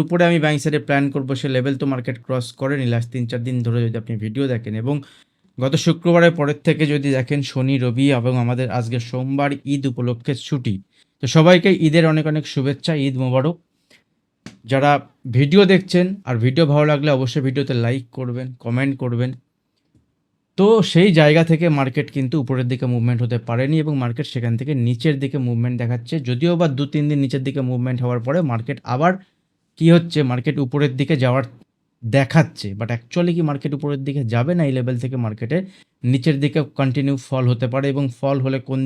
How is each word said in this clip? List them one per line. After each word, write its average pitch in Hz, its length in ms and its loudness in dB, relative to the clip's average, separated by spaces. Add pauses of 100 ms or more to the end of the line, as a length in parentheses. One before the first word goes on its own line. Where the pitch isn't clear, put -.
উপরে 170 200 0
আমি 170 200 4
বাইং 151 140 0
সাইডে 147 280 -2
প্ল্যান 139 240 2
করব 135 240 -4
সে 131 140 -4
লেভেল 131 320 0
তো 147 60 -4
মার্কেট 127 380 -4
ক্রস 127 280 -4
করেনি 135 340 -4
লাস্ট 117 260 0
তিন 123 140 -4
চার 120 160 -6
দিন 127 140 -4 (100)
ধরে 117 180 0
যদি 113 180 -2
আপনি 113 140 -8
ভিডিও 110 360 -4
দেখেন। 110 300 -6
এবং 135 140 -2 (640)
গত 131 160 0
শুক্রবারের 170 600 4
পরের 147 280 -2
থেকে 151 200 2
যদি 143 240 0
দেখেন, 135 320 -2
শনি, 131 360 -2
রবি 123 280 0 (140)
এবং 123 120 0 (120)
আমাদের 123 220 -2 (120)
আজকে 120 220 -4
সোমবার, 135 500 -2 (140)
ঈদ 139 220 -4
উপলক্ষে 123 480 -4 (120)
ছুটি, 127 280 -2 (460)
তো - 60 -4
সবাইকে 180 440 6 (160)
ঈদের 160 260 4
অনেক 156 140 2
অনেক 151 260 -2
শুভেচ্ছা, 143 400 -2 (140)
ঈদ 131 160 -4
মোবারক। 131 340 0 (1080)
যারা 135 260 2 (480)
ভিডিও 147 240 6 (100)
দেখছেন 180 340 2 (180)
আর 127 200 -2
ভিডিও 131 220 2
ভালো 147 260 4
লাগলে 147 180 0
অবশ্যই 131 380 0
ভিডিওতে 139 260 -2
লাইক 120 300 -2 (140)
করবেন, 127 280 -6 (180)
কমেন্ট 131 380 0
করবেন। 123 280 -2 (1300)
তো 190 80 6 (260)
সেই 185 200 6
জায়গা 156 320 6
থেকে 165 240 2
মার্কেট 139 380 0 (100)
কিন্তু 131 260 -2
উপরের 127 260 -2
দিকে 127 180 -2
মুভমেন্ট 120 380 0
হতে 120 140 -2
পারেনি 127 460 -2
এবং 151 120 -2
মার্কেট 123 300 -4
সেখান 117 300 -4
থেকে 131 180 -4
নিচের 123 480 0
দিকে 143 160 -4
মুভমেন্ট 120 440 -2
দেখাচ্ছে। 120 380 -4
যদিও 127 360 -2
বা 170 120 2
দু 139 180 -2
তিন 147 220 -2
দিন 147 160 0
নিচের 131 220 -2
দিকে 139 140 -4
মুভমেন্ট 127 440 -4
হওয়ার 123 220 -2
পরে 143 120 0 (140)
মার্কেট 117 320 -6
আবার 143 280 0 (640)
কি 160 140 0
হচ্ছে, 170 320 4
মার্কেট 127 360 -2
উপরের 143 380 -2
দিকে 143 200 0
যাওয়ার 127 280 0 (580)
দেখাচ্ছে, 131 640 2 (100)
but 113 180 -6
actually 175 400 -2
কি 175 60 0
মার্কেট 147 360 -2
উপরের 143 260 -4
দিকে 143 200 -4
যাবে 120 300 0
না 175 140 2
এই 135 40 0
লেভেল 127 260 -2
থেকে 131 180 -6
মার্কেটে 117 420 -4 (460)
নিচের 135 360 2
দিকে 147 200 0 (180)
কন্টিনিউ 139 380 0
ফল 131 360 -4
হতে 120 200 -2
পারে, 135 160 0
এবং 139 160 0 (160)
ফল 139 200 0
হলে 135 180 -2 (100)
কোন 131 180 -2